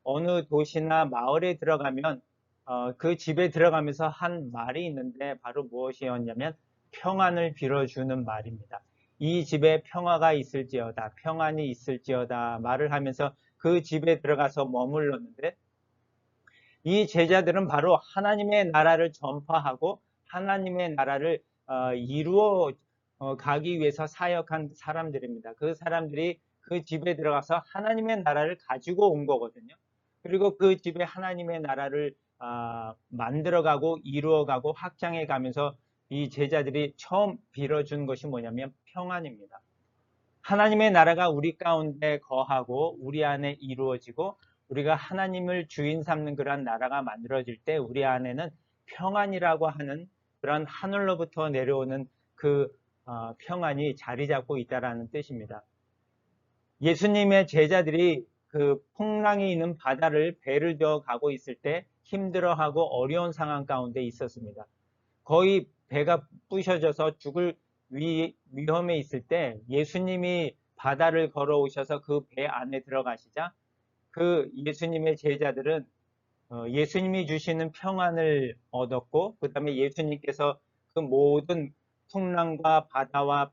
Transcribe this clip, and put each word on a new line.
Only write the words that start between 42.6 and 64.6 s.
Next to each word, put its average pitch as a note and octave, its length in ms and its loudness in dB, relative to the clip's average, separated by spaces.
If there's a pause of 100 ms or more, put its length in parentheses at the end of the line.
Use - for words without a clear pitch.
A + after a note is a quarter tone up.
우리 C#3+ 240 -2
안에 C#3+ 340 -2
이루어지고 C3 800 -6 (300)
우리가 C#3+ 260 0
하나님을 F#3 720 -4
주인 D3+ 380 -4
삼는 D3+ 320 -4
그러한 C#3 260 -4
나라가 B2+ 400 -4
만들어질 A#2+ 600 -6
때 D#3 120 -2
우리 C3+ 280 -4
안에는 C3 460 -2 (360)
평안이라고 F3+ 800 -2
하는 D3+ 420 -6 (320)
그러한 D3 260 0
하늘로부터 F3+ 800 -2
내려오는 C3+ 580 0 (300)
그, C#3+ 320 2 (380)
어, A#2 320 -10
평안이 D3+ 580 -4
자리 C3+ 320 -6
잡고 C#3 300 -2
있다라는 A#2+ 520 -6
뜻입니다. A#2 520 -10 (1200)
예수님의 G3 680 4
제자들이 D#3 760 4 (220)
그 C#3+ 340 2 (160)
풍랑이 G#3 540 2
있는 E3+ 260 -2
바다를 D3+ 640 0
배를 D3 360 0
저어 D3+ 240 2
가고 C3 300 -2
있을 B2+ 240 -10
때 E3 300 -6 (180)
힘들어하고 E3+ 800 0
어려운 D#3+ 500 0
상황 D3 340 -4
가운데 B2+ 360 -4
있었습니다. A2+ 640 -10 (580)